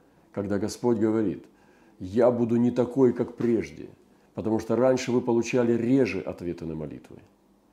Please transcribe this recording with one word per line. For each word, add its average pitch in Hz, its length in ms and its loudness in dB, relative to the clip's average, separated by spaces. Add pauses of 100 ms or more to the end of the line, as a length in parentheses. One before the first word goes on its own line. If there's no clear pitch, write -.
(340)
когда 101 260 -4
Господь 110 380 0
говорит: 107 480 0 (520)
«Я 110 320 2
буду 120 280 0
не 120 140 2
такой, 123 420 2
как 120 240 -6
прежде», 113 500 -2 (460)
потому 107 260 -2
что 113 160 -2
раньше 127 380 2
вы 123 80 2
получали 120 500 0
реже 113 480 2
ответы 87 460 -8
на 80 100 -6
молитвы, 71 440 -12 (540)